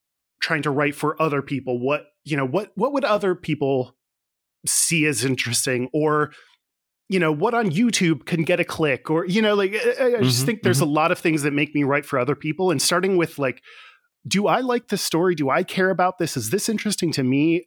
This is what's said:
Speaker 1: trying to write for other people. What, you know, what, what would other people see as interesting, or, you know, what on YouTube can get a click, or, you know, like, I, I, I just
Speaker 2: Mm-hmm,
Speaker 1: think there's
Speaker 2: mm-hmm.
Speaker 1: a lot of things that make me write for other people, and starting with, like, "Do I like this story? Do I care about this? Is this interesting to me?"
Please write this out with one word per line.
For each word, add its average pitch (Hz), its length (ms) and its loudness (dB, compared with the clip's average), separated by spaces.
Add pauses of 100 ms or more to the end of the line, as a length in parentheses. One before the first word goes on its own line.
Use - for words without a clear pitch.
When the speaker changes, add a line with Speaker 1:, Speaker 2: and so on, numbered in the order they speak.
(420)
Speaker 1:
trying 156 220 -2
to 151 60 -2
write 147 260 0
for 147 260 -4
other 147 200 0
people. 127 380 -4
What, 143 280 -2 (180)
you 151 100 -4
know, 135 100 0
what, 165 300 -4
what 240 160 0
would 277 140 0
other 202 300 2
people 139 600 -2 (720)
see - 400 0
as 131 180 0
interesting, 127 680 -2
or, 151 400 0 (720)
you 190 120 0
know, 165 120 2
what 170 220 0
on 233 180 0
YouTube 180 540 2
can 165 180 -2
get 175 160 0
a 170 60 0
click, 143 440 -2
or, 160 160 0
you 180 160 0
know, 208 140 2
like, 202 200 0
I, - 20 -2
I, 247 280 0 (120)
I 214 60 0
just 127 160 2
Speaker 2:
Mm-hmm, 131 60 -2
Speaker 1:
think 226 180 -4
there's 175 180 2
Speaker 2:
mm-hmm. 160 80 2
Speaker 1:
a 143 40 -2
lot 156 200 2
of 175 60 -8
things 156 240 0
that 143 100 0
make 147 200 -2
me 147 120 2
write 143 200 0
for 135 140 -2
other 127 160 0
people, 156 340 -2
and 147 120 0
starting 185 340 2
with, 165 240 0
like, 131 220 -4 (680)
"Do 190 200 0
I 175 120 4
like 247 300 -2
this 196 120 -2
story? 175 340 0
Do 147 140 0
I 156 140 2
care 190 260 0
about 185 280 0
this? 165 180 -2
Is 110 140 -4
this 196 180 -2
interesting 208 460 -2
to 143 100 0
me?" 151 440 2